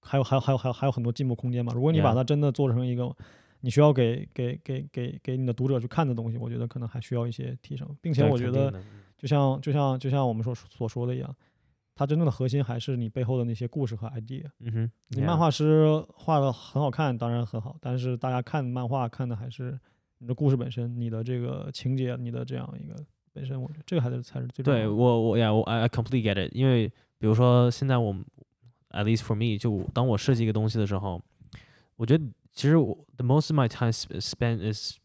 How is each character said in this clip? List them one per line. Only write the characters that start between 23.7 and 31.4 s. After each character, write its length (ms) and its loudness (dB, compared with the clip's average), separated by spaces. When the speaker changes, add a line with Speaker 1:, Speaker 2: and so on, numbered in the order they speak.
Speaker 1:
得 100 -18
这 100 -6
个 60 2
还 80 0
是， 140 -4
才 180 -10
是 60 -8
最 180 -8
重 80 4
要 80 2
的。 60 0
Speaker 2:
对， 40 0
我， 300 4
我， 180 4
yeah， 140 4
我， 120 4
I，I 240 0
completely 340 0
get 260 0
it。 60 -8
因 120 2
为 220 4
比 80 0
如 80 6
说 360 6
现 160 -2
在 120 2
我 120 0
们， 140 -6
at 120 -2
least 140 4
for 160 -2
me， 240 0
就 240 0
当 160 2
我 80 2
设 180 2
计 100 0
一 20 2
个 80 0
东 120 0
西 120 0
的 80 2
时 100 -2
候， 240 -4